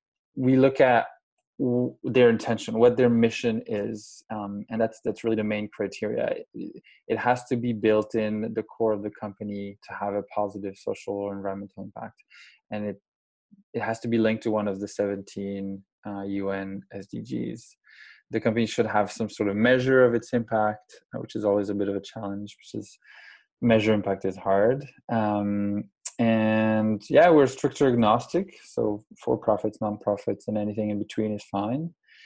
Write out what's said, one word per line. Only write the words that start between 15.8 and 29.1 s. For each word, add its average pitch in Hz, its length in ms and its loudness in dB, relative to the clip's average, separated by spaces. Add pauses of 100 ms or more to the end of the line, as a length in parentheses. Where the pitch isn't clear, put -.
uh, 101 160 -10
U 98 280 -4
N 98 320 -8 (100)
S 98 140 -12
D 117 140 -10
Gs. 117 560 -10 (560)
The 110 80 -2
company 113 260 0
should 110 200 0
have 104 240 0
some 107 200 -6
sort 104 180 -2
of 101 80 -2
measure 127 480 6
of 117 100 4
its 117 180 -2
impact, 110 600 -2 (200)
uh, - 60 -8
which - 160 -12
is 107 80 -4
always 101 260 2
a 104 40 -2
bit 98 140 -2
of 101 60 -2
a 98 60 -2
challenge, 101 580 -10
which - 220 -12
is - 180 -16 (640)
measure 110 320 6
impact 98 300 -2
is 95 120 -2
hard. 110 480 2 (260)
Um, 104 720 -2 (340)
and 110 920 2
yeah, 151 180 8
we're 151 180 8
structure 139 400 0
agnostic, 120 800 2
so 107 400 -4 (180)